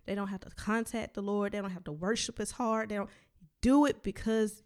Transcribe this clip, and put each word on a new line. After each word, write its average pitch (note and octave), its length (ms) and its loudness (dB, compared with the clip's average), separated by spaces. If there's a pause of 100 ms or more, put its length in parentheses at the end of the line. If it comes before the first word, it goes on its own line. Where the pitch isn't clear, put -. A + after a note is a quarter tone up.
they G3 100 -4
don't G3+ 140 -4
have G3 120 -6
to - 100 -16
contact A3+ 640 -2
the G3+ 80 -6
Lord. G3+ 300 0
They G3+ 80 -4
don't G3 100 -6
have F3+ 140 -10
to F3+ 80 -8
worship G3 460 -2
as G#3 140 -4
hard. A3 360 0
They G#3 60 -6
don't G3+ 160 -4 (500)
do C#4+ 260 8
it - 180 -2
because A3 600 0